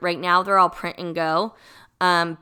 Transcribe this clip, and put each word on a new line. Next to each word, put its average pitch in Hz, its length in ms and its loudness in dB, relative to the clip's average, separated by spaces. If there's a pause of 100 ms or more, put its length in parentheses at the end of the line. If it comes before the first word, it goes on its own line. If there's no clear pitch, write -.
Right 175 180 -4
now, 180 220 2
they're 196 160 2
all 180 100 6
print - 300 -10
and 170 160 -8
go, 165 400 -2 (480)
um, 170 400 2